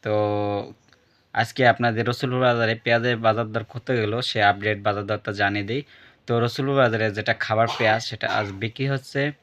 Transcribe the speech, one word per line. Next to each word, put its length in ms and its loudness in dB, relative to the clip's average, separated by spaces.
তো 100 -2
আজকে 280 -2
আপনাদের 380 0
রসুলপুর 380 -2
বাজারে 260 2
পেঁয়াজের 320 2
বাজার 280 2
দর 180 -2
কত 140 -12
গেল 120 0
সে 100 -4
আপডেট 360 0
বাজার 240 -2
দরটা 200 -4
জানিয়ে 280 0
দিই। 140 -4
তো 60 -2
রসুলপুর 380 -2
বাজারে 240 2
যেটা 160 -2
খাবার 320 2
পেঁয়াজ 240 2
সেটা 160 -8
আজ 80 0
বিক্রি 300 -4
হচ্ছে 280 -4